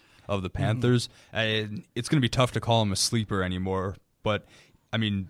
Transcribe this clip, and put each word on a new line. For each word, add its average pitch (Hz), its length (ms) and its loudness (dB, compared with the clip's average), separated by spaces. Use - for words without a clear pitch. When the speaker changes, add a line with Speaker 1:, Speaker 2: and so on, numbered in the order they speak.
Speaker 1:
of 101 140 -4
the 92 80 -6
Speaker 2:
Mm-hmm. - 140 -6
Speaker 1:
Panthers. 120 440 2
And 107 540 -4
it's 120 140 -6
gonna 156 100 4
be 123 80 4
tough 123 240 2
to 117 80 -2
call 117 220 4
him 104 100 2
a 92 60 -2
sleeper 104 440 0
anymore, 92 540 -2
but, 104 220 -2
I 113 60 -2
mean, 101 320 0